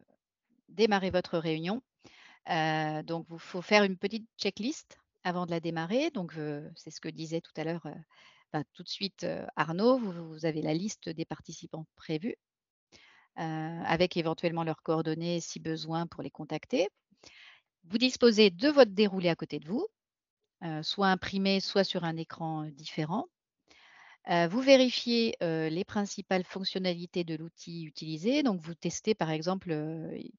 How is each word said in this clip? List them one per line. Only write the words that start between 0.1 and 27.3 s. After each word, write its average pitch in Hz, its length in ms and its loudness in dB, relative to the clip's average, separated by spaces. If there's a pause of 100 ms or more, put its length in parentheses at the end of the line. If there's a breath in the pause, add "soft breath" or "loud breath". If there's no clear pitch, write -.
démarrer 196 400 2
votre 175 300 0
réunion. 165 440 -2 (680 loud breath)
Euh, 156 520 0
donc, 165 280 -4
vous, 165 80 -12
faut - 240 -10
faire 208 200 6
une 190 140 2
petite 214 400 -4
checklist - 600 -6 (260)
avant 180 220 0
de 165 40 -4
la 170 100 0
démarrer. 170 500 0
Donc, 170 260 -6
euh, 151 400 -6
c'est - 140 -18
ce - 100 -14
que - 80 -8
disait 160 320 -4
tout - 160 -16
à 156 80 -4
l'heure, 165 220 -4
euh, 151 80 -10 (580 soft breath)
ben, 151 100 -2 (120)
tout - 80 -18
de - 80 -14
suite, - 340 -8
euh, 170 220 -6 (100)
Arnaud. 180 400 4
Vous, 220 160 -2 (160)
vous 156 160 -10
avez 160 160 0
la 156 140 0
liste 185 340 -4
des 160 160 -6
participants - 640 -14 (100)
prévus, 165 400 -4 (1000 soft breath)
euh, 165 480 -6
avec 175 320 2
éventuellement 165 460 0
leurs 160 180 -4
coordonnées 165 580 0
si - 200 -10
besoin 160 460 -4
pour - 160 -10
les 147 80 -8
contacter. 196 580 -2 (960 loud breath)
Vous 175 120 -4
disposez 226 540 6
de 180 180 0
votre 269 240 8
déroulé 190 380 2
à 165 40 2
côté 151 260 -6
de 151 60 -18
vous, 247 200 -4 (760)
euh, 156 200 -6
soit 196 260 0
imprimé, 196 520 2
soit 196 240 2
sur 175 200 -4
un 165 140 -2
écran, 160 480 -6
euh, 156 40 -10
différent. 156 540 -4 (1040 loud breath)
Euh, 170 200 4
vous 208 120 0
vérifiez, 254 800 6
euh, 160 280 0
les 170 120 -2
principales 190 600 -2
fonctionnalités 185 800 -4
de 165 100 -6